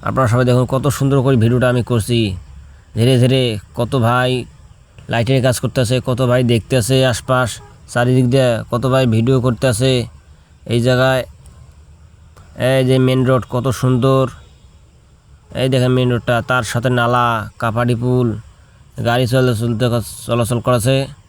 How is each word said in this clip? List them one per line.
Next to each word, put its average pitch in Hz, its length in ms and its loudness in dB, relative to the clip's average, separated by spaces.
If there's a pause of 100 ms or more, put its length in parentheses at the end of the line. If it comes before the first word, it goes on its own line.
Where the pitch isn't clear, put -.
আপনারা 120 260 -2
সবাই 123 160 2
দেখুন 123 220 2
কত 131 220 -2
সুন্দর 139 340 0
করে 135 140 2
ভিডিওটা 120 320 2
আমি 123 140 0
করছি। 113 540 -2 (580)
ধীরে 123 240 2
ধীরে 123 400 0 (160)
কত 123 220 -4
ভাই 127 480 0 (640)
লাইটের 120 340 0
কাজ 127 180 0
করতেছে, 123 460 -2
কত 127 160 -2
ভাই 123 220 2
দেখতেছে 127 640 2
আশপাশ 127 540 -2 (280)
চারিদিক 123 420 2
দিয়ে, 123 400 2
কত 120 160 -4
ভাই 131 200 2
ভিডিও 117 340 2
করতেছে 123 680 0 (600)
এই 117 140 0
জায়গায়। 127 440 0 (1300)
এই 131 280 0
যে 131 140 2
মেন 131 260 2
রোড 127 260 2
কত 127 180 -4
সুন্দর, 131 600 0 (1300)
এই 127 140 -2
দেখেন 127 200 2
মেন 127 220 2
রোডটা, 117 380 -2
তার 127 140 0
সাথে 120 280 -2
নালা, 120 680 0
কাপাডি 120 360 0
পুল, 120 440 0 (680)
গাড়ি 120 220 0
চলাচল, 120 760 0 (240)
চলাচল 120 340 -2
করেছে। 127 460 0 (220)